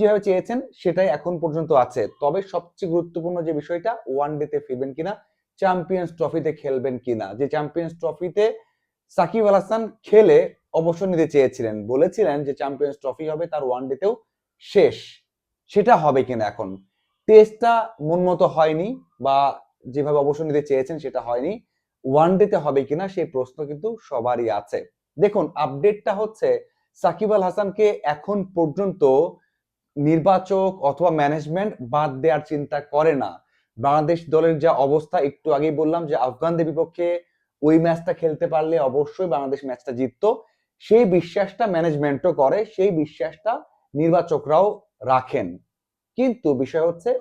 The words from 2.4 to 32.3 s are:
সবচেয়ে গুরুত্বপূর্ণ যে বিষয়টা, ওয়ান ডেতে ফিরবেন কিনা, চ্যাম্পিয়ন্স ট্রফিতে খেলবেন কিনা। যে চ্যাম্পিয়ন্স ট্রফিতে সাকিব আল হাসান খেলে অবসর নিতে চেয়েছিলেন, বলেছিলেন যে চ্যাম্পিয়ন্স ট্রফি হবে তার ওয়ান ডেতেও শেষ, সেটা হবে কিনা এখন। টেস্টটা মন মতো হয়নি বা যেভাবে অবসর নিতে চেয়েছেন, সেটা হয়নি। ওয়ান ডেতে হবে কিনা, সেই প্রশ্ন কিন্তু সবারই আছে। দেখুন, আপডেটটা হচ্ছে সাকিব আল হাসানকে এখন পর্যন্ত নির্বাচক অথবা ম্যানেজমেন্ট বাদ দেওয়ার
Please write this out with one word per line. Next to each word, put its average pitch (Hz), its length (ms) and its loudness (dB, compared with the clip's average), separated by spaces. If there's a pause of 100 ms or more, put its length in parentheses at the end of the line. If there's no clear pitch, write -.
সবচেয়ে 170 420 -8
গুরুত্বপূর্ণ 170 420 -4 (100)
যে 165 140 -2
বিষয়টা, 175 300 -6 (220)
ওয়ান 143 260 -2
ডেতে 147 280 -2
ফিরবেন 131 300 -6
কিনা, 165 160 -6 (480)
চ্যাম্পিয়ন্স 180 580 -2
ট্রফিতে 156 320 -2 (120)
খেলবেন 135 320 -4 (100)
কিনা। 110 220 -4 (120)
যে 139 140 -2
চ্যাম্পিয়ন্স 151 480 -4
ট্রফিতে 170 440 -2 (720)
সাকিব 214 340 2
আল 196 100 6
হাসান 220 220 -4 (260)
খেলে 202 300 8 (400)
অবসর 165 340 0
নিতে 160 220 2
চেয়েছিলেন, 123 420 2 (160)
বলেছিলেন 160 440 2 (100)
যে 139 140 -4
চ্যাম্পিয়ন্স 139 420 -4
ট্রফি 135 300 -8
হবে 165 200 -6
তার 151 160 -4
ওয়ান 127 220 -4
ডেতেও 185 220 -2 (600)
শেষ, 151 240 4 (760)
সেটা 214 300 6
হবে 139 260 4
কিনা 113 240 -2
এখন। 101 160 -8 (600)
টেস্টটা 214 440 6 (360)
মন 175 200 0
মতো 180 180 2 (100)
হয়নি 160 320 2 (360)
বা 139 140 2 (560)
যেভাবে 147 300 0
অবসর 147 240 -2
নিতে 147 220 0
চেয়েছেন, 135 340 -2
সেটা 127 220 -6
হয়নি। 123 260 -4 (520)
ওয়ান 151 340 4
ডেতে 202 260 2
হবে 139 240 0
কিনা, 156 160 -4 (100)
সেই 165 200 -4
প্রশ্ন 127 240 -6 (120)
কিন্তু 151 180 -10 (200)
সবারই 120 400 -2 (100)
আছে। 104 200 -8 (440)
দেখুন, 202 220 2 (200)
আপডেটটা 202 560 -2
হচ্ছে 214 280 -4 (540)
সাকিব 185 340 0
আল 196 120 2
হাসানকে 196 380 -2 (280)
এখন 196 240 -6 (180)
পর্যন্ত 170 460 -2 (920)
নির্বাচক 185 760 2 (200)
অথবা 170 200 0 (100)
ম্যানেজমেন্ট 156 520 -2 (220)
বাদ 151 160 0 (120)
দেওয়ার 151 280 2